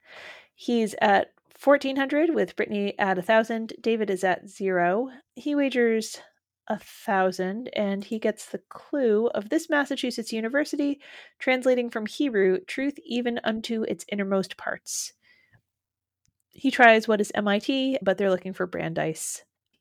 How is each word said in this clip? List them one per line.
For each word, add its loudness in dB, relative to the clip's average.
He's 0
at 4
fourteen 2
hundred 2
with 0
Brittany -2
at 0
a -6
thousand. 0
David 0
is -2
at 0
zero. 0
He -4
wagers 0
a -4
thousand, -2
and -2
he -6
gets -4
the -10
clue 0
of -4
this 0
Massachusetts -2
university, -2
translating 2
from -6
Hebrew, 2
"Truth -4
even -2
unto -2
its -4
innermost -2
parts." -8
He -2
tries, 8
"What 2
is -2
M 0
I 2
T?" -2
but 0
they're 2
looking -2
for -4
Brandeis, -6